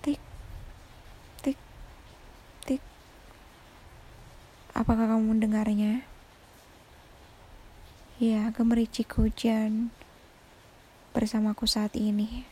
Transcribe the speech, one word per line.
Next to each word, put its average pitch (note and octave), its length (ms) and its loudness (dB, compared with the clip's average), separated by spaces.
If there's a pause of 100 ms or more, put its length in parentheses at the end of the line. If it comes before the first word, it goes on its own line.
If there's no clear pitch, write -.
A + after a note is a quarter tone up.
Tik, D4 160 -2 (1200)
tik, C#4 160 -2 (1040)
tik. C4 160 -2 (2000)
Apakah A3+ 320 4
kamu A3 240 4
mendengarnya? G#3+ 720 2 (2250)
Ya, A3 320 2
gemericik A#3 640 2
hujan A3 720 2 (1200)
bersamaku G#3+ 560 2
saat G#3+ 240 0
ini. G#3+ 580 0